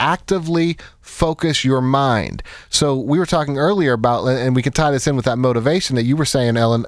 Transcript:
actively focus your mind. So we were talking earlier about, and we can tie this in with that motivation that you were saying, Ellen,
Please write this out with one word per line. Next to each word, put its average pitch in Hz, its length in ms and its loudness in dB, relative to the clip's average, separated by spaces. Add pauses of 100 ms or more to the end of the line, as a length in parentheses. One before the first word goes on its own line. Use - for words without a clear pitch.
actively 165 760 0 (240)
focus 160 640 -2
your 131 160 2
mind. 127 640 0 (260)
So 147 260 0
we 135 240 0
were 180 60 2
talking 151 320 -2
earlier 156 380 2
about, 117 320 0
and 127 280 0
we 127 60 2
can 131 140 -2
tie 151 160 2
this 135 160 0
in 143 100 0
with 123 80 -2
that 120 140 0
motivation 131 580 0
that 117 80 0
you 131 100 2
were 156 120 -2
saying, 120 320 0
Ellen, 117 300 2